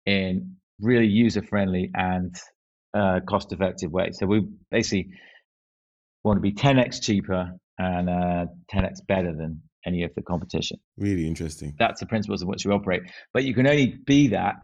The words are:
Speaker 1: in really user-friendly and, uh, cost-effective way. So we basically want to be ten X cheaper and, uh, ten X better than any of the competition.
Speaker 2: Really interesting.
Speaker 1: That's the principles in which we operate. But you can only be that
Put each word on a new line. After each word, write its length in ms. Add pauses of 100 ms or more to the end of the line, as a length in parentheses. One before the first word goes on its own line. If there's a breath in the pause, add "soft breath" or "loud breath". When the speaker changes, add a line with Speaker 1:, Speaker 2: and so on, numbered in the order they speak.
Speaker 1:
in 520 (240)
really 260
user-friendly 880
and, 420 (560)
uh, 340
cost-effective 640
way. 220
So 140
we 200 (240)
basically 420 (1120 loud breath)
want 120
to 60
be 100
ten 260
X 220
cheaper 520 (260)
and, 320
uh, 360 (220)
ten 160
X 240
better 260
than 280 (240)
any 160
of 120
the 80
competition. 560 (200)
Speaker 2:
Really 280
interesting. 520
Speaker 1:
That's 220
the 60
principles 360
in 60
which 180
we 60
operate. 300 (300 loud breath)
But 120
you 100
can 120
only 400
be 220
that 360